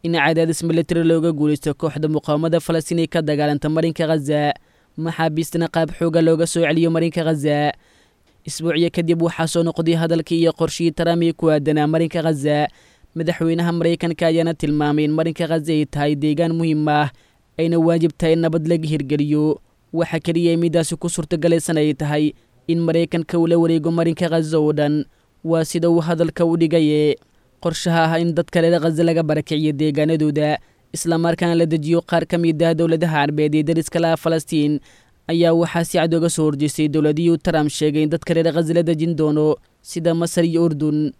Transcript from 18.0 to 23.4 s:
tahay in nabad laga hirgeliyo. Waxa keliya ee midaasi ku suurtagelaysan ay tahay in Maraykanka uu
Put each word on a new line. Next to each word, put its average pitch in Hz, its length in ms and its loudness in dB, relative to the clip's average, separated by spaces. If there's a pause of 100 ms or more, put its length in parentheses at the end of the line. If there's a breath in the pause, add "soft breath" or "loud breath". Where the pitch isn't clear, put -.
tahay 160 160 2
in 165 100 2
nabad 160 240 0
laga 160 200 0
hirgeliyo. 147 720 0 (340)
Waxa 165 260 -2
keliya 170 340 0
ee 165 40 0
midaasi 170 420 0
ku 185 100 -6
suurtagelaysan 165 680 0
ay 151 160 2
tahay 151 400 -2 (340 soft breath)
in 170 160 0
Maraykanka 165 560 0
uu 165 80 2